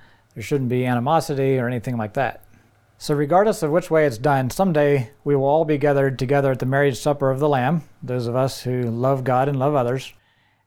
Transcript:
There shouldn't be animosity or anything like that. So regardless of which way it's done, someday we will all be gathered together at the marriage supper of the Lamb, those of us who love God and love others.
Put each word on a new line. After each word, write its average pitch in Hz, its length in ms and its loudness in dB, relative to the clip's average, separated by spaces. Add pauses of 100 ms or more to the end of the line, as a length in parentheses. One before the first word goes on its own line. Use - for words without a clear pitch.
(340)
There 113 100 -12
shouldn't 131 260 -2
be 127 160 0
animosity 135 720 0
or 120 100 -2
anything 123 300 -4
like 107 160 -6
that. - 320 -4 (520)
So - 180 -4
regardless 175 480 2
of 147 80 0
which 170 180 0
way 156 160 4
it's 117 140 -2
done, 135 300 0
someday 147 600 2 (140)
we 143 120 0
will 135 100 2
all 151 200 2
be 151 140 0
gathered 139 400 2
together 139 320 2
at 127 80 -2
the 127 80 -4
marriage 139 300 2
supper 143 340 0
of 131 80 -2
the 151 100 2
Lamb, 143 340 0 (200)
those 123 240 -4
of 120 80 -4
us 131 260 0
who 123 220 -2
love 127 400 0
God 131 260 2
and 143 80 -2
love 139 160 0
others. 131 400 -2 (540)